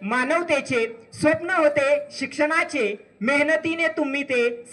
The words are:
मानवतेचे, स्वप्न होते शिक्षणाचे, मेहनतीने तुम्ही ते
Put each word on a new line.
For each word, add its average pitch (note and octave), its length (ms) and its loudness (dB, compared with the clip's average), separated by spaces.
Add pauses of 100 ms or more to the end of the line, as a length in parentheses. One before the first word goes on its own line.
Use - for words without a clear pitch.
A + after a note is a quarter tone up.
मानवतेचे, B3+ 1080 -2
स्वप्न D#4+ 380 0
होते D4 640 2
शिक्षणाचे, D4 1080 -2
मेहनतीने D#4 680 0
तुम्ही C#4+ 340 -2
ते A#3+ 500 -2